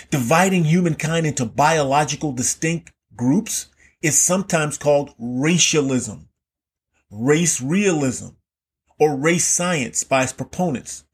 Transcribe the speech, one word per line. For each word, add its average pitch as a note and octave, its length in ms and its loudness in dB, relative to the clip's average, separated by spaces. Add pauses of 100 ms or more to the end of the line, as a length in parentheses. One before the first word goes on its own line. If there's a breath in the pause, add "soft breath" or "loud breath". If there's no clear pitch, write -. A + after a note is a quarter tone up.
(100)
Dividing E3 540 2
humankind E3 600 0
into C3 180 -2
biological C#3+ 880 0
distinct D#3+ 600 -4 (220)
groups C#3+ 520 -2 (360 soft breath)
is D3+ 180 2
sometimes F3 580 0
called C#3+ 400 0
racialism, C3 1120 0 (840)
race C#3+ 500 0
realism, D3+ 680 0 (720)
or - 180 2
race D#3+ 300 0
science E3+ 580 -2
by C3+ 180 2
its B2+ 100 -2
proponents. - 800 -6